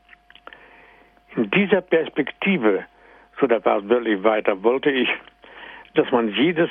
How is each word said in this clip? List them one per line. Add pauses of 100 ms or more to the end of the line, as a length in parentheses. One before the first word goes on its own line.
(1400)
In
dieser
Perspektive, (540)
so
der
Papst
wörtlich
weiter,
wollte
ich, (840)
dass
man
jedes